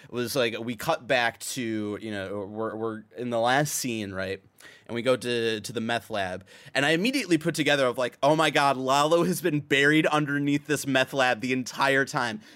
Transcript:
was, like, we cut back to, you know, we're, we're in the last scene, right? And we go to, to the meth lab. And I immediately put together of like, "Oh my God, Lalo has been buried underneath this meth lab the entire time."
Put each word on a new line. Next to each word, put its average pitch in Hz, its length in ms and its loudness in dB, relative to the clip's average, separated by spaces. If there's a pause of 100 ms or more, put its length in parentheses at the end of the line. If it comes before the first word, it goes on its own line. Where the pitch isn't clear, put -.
was, 120 260 -4
like, 117 240 0
we 117 160 -6
cut 131 300 -4
back 120 360 0
to, 107 600 -6
you 110 80 -10
know, 98 400 -6
we're, 107 260 -6
we're 110 280 -6 (140)
in 123 120 -6
the 117 100 0
last 131 360 2
scene, 110 360 -4
right? 95 300 -6 (460)
And 113 80 -8
we 120 60 -4
go 127 140 2
to, 113 460 -2
to - 120 -12
the 113 80 -4
meth 117 280 -4
lab. 95 340 -6 (320)
And 135 100 2
I 151 60 2
immediately 190 460 2
put 156 180 -2
together 143 320 2
of 120 100 -2
like, 123 260 -4
"Oh 147 120 6
my 156 140 4
God, 139 280 4
Lalo 143 460 4
has 170 180 0
been 151 200 0
buried 147 460 4
underneath 143 600 0
this 143 180 -2
meth 131 280 0
lab 127 280 2
the 127 120 -2
entire 135 520 0
time." 120 360 -4 (140)